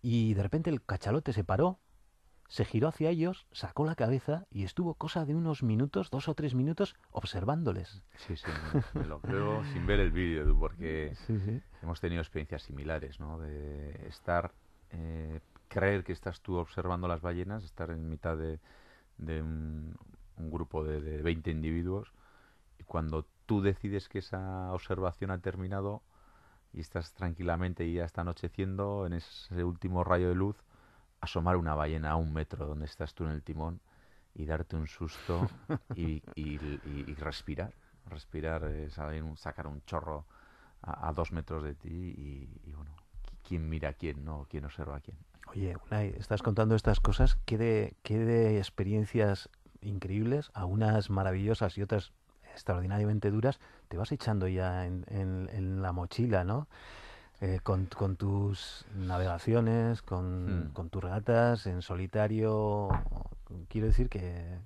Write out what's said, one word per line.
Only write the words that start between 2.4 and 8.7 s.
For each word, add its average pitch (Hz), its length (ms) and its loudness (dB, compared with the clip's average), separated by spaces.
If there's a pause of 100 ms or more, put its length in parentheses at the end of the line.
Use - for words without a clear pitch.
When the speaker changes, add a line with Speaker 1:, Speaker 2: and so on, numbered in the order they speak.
Speaker 1:
se - 160 0
giró 113 260 4
hacia 156 200 2
ellos, 175 420 0
sacó - 360 -2
la 160 80 0
cabeza 135 560 0
y 101 140 -2
estuvo 170 280 -2
cosa 160 320 -2
de 143 80 0
unos 160 300 2
minutos, 113 480 2
dos 135 180 -2
o 156 60 0
tres 147 180 -2
minutos, 151 420 2 (140)
observándoles. 98 960 -2 (140)
Speaker 2:
Sí, - 200 -6
sí, - 80 -10 (480)